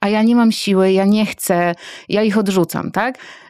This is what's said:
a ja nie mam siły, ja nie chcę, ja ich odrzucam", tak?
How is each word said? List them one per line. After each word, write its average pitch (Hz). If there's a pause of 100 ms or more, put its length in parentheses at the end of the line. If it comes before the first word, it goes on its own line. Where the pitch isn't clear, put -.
a 202
ja 214
nie 233
mam 233
siły, 190
ja 190
nie 208
chcę, 175 (340)
ja 208
ich 208
odrzucam", 190
tak? 240 (320)